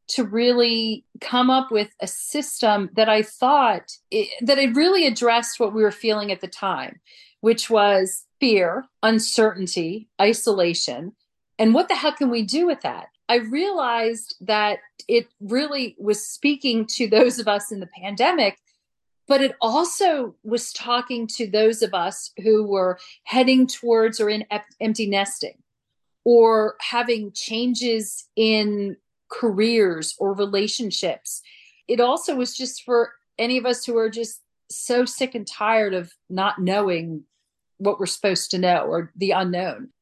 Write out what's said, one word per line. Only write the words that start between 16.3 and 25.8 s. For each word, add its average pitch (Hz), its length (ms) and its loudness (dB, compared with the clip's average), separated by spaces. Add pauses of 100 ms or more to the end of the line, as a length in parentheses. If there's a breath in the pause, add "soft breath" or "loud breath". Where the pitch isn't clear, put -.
to - 180 -2
those 240 320 4
of 220 100 -4
us 208 220 -2
in 202 100 -10
the 175 60 -12
pandemic, 208 720 0 (720)
but 269 120 6
it 269 200 0
also 294 800 0
was 233 300 -6
talking 240 560 -4
to 220 180 -6
those 220 360 2
of 196 120 -2
us 180 380 -6 (100)
who 214 240 4
were 185 320 0 (240 loud breath)
heading 254 440 4
towards 226 540 0
or 214 80 2
in 214 220 -4
ep-, 208 160 -6 (140)
empty 220 260 -2
nesting 196 560 -4 (640)